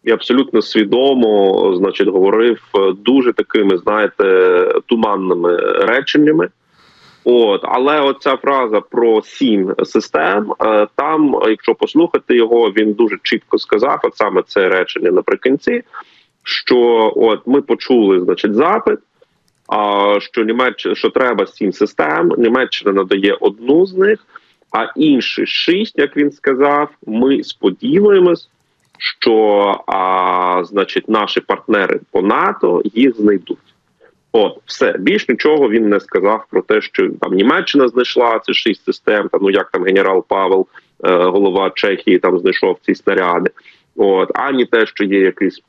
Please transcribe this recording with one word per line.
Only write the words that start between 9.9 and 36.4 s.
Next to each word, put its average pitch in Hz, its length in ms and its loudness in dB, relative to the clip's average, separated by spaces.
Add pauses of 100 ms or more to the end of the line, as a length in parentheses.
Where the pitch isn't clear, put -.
е, 107 220 2 (100)
там, 147 520 0
якщо 110 260 -2
послухати 143 600 0
його, 117 340 2
він 107 220 0
дуже 101 300 -2
чітко - 360 -4
сказав: 123 440 -2
от - 140 -4
саме 95 300 -2
це 95 220 0
речення 90 420 -2
наприкінці, 131 720 -2 (600)
що 117 720 0
от 110 300 0
ми 139 160 0
почули, 110 580 0
значить, 90 340 -2
запит, 190 440 0 (680)
а, 101 520 0
що - 240 -4
Німеч-, 120 500 -2
що 220 160 -2
треба 110 360 -2
сім 98 260 -6
систем, 156 680 -2
Німеччина 117 540 0
надає 98 480 0
одну 123 460 2
з 185 80 -16
них, 196 320 0 (460)
а 113 140 -2 (100)
інші 139 500 0
шість, - 520 -2
як 143 180 -2
він 147 160 0
сказав, 143 560 0 (180)
ми 123 360 0
сподіваємось, 175 1040 0 (500)
що, 104 760 0 (120)
а, 92 800 0
значить, 95 440 -4
наші 107 320 0
партнери 101 600 -2 (100)
по 90 120 0
нато 107 600 0 (120)
їх 120 220 2
знайдуть. 104 420 0 (760)
От, 101 340 0
все. - 320 -2
Більш 151 300 -2
нічого 139 400 2
він 110 200 0
не 101 120 2
сказав 104 500 -2